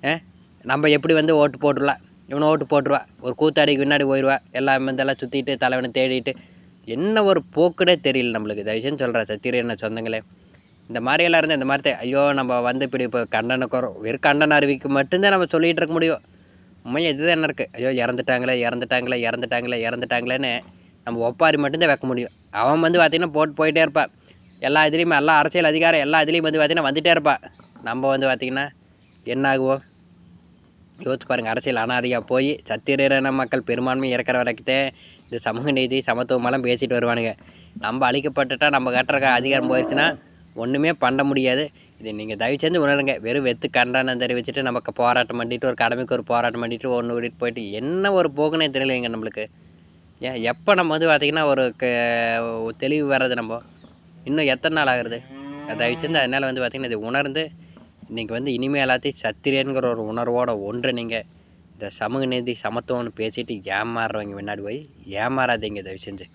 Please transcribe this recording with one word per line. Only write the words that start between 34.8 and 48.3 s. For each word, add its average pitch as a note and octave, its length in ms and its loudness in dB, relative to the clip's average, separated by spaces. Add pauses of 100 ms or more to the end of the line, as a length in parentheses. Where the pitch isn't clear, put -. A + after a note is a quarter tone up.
இந்த A#2 200 -8
சமூக A#2+ 280 -2
நீதி C3 260 0 (100)
சமத்துவமெல்லாம் B2 580 0
பேசிட்டு B2 320 0
வருவானுங்க. A#2 360 0 (440)
நம்ம A#2 300 -4
அழிக்கப்பட்டுட்டா C#3 600 0
நம்ம B2+ 220 2
கட்டுற B2+ 280 2
க-, C3 200 4
அதிகாரம் C3 320 0
போயிடுச்சுன்னா C#3 360 2 (480)
ஒண்ணுமே C#3 380 0
பண்ண C3+ 300 2
முடியாது. C3+ 400 2 (360)
இதை A2 120 -10
நீங்க G#2+ 240 -8
தயவு A#2 260 -2
செஞ்சு D#3+ 220 2
உணருங்க. C#3+ 360 2
வெறும் B2+ 280 -2
வெத்து A#2+ 220 -2
கண்டனம் B2+ 520 2
தெரிவிச்சுட்டு B2 400 -2
நமக்கு A#2+ 320 -4
போராட்டம் A#2+ 480 2
பண்ணிட்டு A#2+ 260 -4
ஒரு B2 160 -2
கடமைக்கு A#2+ 340 0
ஒரு A#2+ 60 -4
போராட்டம் A#2+ 420 0
பண்ணிட்டு A#2 240 -6
ஒண்ணு A#2+ 260 -2
ஓடிட்டு A#2+ 280 -6
போயிட்டு A#2+ 280 -4
என்ன E3+ 400 -2
ஒரு F3+ 260 4